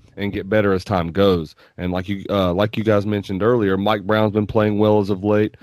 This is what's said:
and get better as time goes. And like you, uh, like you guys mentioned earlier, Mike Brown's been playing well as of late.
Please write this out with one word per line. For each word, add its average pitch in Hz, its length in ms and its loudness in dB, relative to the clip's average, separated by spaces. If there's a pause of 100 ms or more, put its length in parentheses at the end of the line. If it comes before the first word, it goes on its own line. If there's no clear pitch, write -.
(160)
and 101 160 -6
get 95 160 -8
better 101 240 2
as 92 100 0
time 85 300 -2
goes. 90 420 2 (220)
And 90 160 -6
like 90 160 -6
you, 98 220 -8
uh, 92 240 0
like 107 240 -2
you 113 40 -2
guys 104 220 2
mentioned 101 380 -4
earlier, 107 340 2
Mike 101 280 0
Brown's 107 280 2
been 104 140 0
playing 107 320 0
well 107 220 4
as 98 100 0
of 95 120 -4
late. 107 400 0